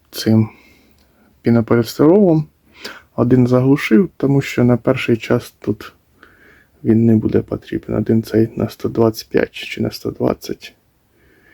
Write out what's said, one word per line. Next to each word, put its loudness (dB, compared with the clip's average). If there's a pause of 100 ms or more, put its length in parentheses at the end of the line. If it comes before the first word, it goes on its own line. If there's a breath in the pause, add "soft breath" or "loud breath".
(100)
цим 2 (920 soft breath)
пінополістиролом. 2 (680 loud breath)
Один 4
заглушив, 2
тому 0
що -2
на 4
перший -2
час -4
тут -8 (920 soft breath)
він 2
не 4
буде 0
потрібен. -10
Один 0
цей 0
на -4
сто -10
двадцять -2
п'ять -8
чи -14
на -4
сто -10
двадцять, -8 (800 soft breath)